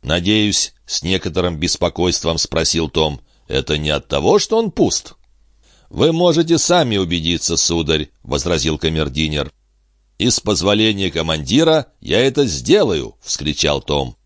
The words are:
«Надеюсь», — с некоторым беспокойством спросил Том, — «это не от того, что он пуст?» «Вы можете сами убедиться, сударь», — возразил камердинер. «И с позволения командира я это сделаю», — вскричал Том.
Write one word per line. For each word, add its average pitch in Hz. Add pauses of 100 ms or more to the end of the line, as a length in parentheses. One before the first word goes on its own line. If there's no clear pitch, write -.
«Надеюсь», — 95 (140)
с -
некоторым 90
беспокойством 85
спросил 80
Том, — 76 (280)
«это 67
не 76
от 73
того, 82
что 220
он 226
пуст?» - (760)
«Вы 156
можете 165
сами 151
убедиться, 85
сударь», — 80 (140)
возразил 76
камердинер. 76 (680)
«И 117
с -
позволения 101
командира 82 (120)
я 98
это 135
сделаю», — 85
вскричал 73
Том. 69